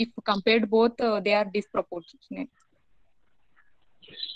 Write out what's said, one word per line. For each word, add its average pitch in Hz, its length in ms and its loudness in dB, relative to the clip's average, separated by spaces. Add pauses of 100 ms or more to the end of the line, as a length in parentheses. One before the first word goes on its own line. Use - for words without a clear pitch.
if - 40 -20 (220)
compared 220 380 2
both, 226 320 2
uh, 214 180 0
they 202 220 2
are 208 40 0 (140)
disproportionate. - 920 -8 (1900)